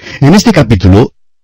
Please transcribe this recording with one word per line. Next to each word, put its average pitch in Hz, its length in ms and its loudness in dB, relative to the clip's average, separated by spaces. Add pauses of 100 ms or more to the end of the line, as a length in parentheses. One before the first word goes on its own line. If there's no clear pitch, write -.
(200)
En 143 140 2
este 220 180 0
capítulo 104 600 0 (320)